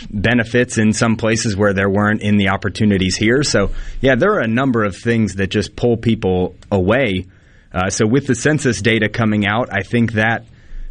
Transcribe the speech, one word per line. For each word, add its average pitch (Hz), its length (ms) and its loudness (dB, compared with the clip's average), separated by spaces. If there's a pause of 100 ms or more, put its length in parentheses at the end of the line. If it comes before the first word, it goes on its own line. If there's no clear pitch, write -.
(100)
benefits 117 640 0
in 110 160 2
some 113 220 0
places 113 420 -2
where 101 160 2
there 98 160 0
weren't 104 340 0
in 104 140 2
the 98 120 2
opportunities 98 640 0
here. 123 300 2
So 104 260 0 (300)
yeah, 131 160 2
there 180 180 2
are 180 60 -2
a 117 80 -2
number 117 340 0
of 98 140 -2
things 110 400 0
that 95 140 -2
just - 260 -2
pull 120 200 2
people 95 600 0 (160)
away. 98 540 2 (480)
Uh, 92 160 -2
so 110 160 0
with 135 200 2
the 127 80 0
census 131 460 0
data 110 260 2
coming 107 400 0
out, 110 240 0
I 98 120 -2
think 117 300 0
that 110 340 -2 (440)